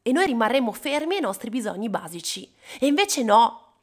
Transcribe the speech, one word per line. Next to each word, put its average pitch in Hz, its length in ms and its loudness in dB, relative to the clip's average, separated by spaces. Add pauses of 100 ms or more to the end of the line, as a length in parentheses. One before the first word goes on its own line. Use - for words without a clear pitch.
e 240 100 -2
noi 320 140 4
rimarremo 240 480 0
fermi 302 440 -4
ai 392 40 -2
nostri 220 300 -6
bisogni 214 400 -6
basici. 175 600 -8 (300)
E 262 60 2
invece 294 360 2
no 226 600 4